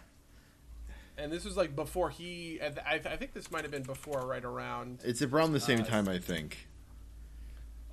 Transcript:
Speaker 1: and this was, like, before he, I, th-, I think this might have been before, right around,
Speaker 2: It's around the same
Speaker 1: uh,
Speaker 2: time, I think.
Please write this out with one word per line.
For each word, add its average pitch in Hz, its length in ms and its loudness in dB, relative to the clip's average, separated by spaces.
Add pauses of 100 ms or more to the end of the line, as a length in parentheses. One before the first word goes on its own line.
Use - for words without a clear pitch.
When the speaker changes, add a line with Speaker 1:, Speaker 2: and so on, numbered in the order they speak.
(1160)
Speaker 1:
and 147 160 -4
this 175 120 -4
was, 196 120 -4
like, 165 180 4
before 156 360 2
he, 170 520 -8
I, 151 60 0
th-, 151 380 0
I 160 100 -2
think 262 160 -6
this - 180 -8
might 160 120 0
have 147 80 -6
been 143 120 -2
before, 131 440 -2
right 127 180 -2
around, 123 600 -4
Speaker 2:
It's 123 180 2
around 151 300 6
the 135 80 6
same 120 200 6
Speaker 1:
uh, 107 40 4
Speaker 2:
time, 107 240 6
I 92 100 4
think. 82 480 -2 (1300)